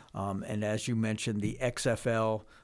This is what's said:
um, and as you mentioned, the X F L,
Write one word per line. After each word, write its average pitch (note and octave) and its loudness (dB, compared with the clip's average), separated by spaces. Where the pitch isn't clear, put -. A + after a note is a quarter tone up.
um, G2 -2
and G#2+ -2
as G#2+ 0
you B2 0
mentioned, A2 0
the A2+ -2
X B2 0
F A#2 2
L, A2 2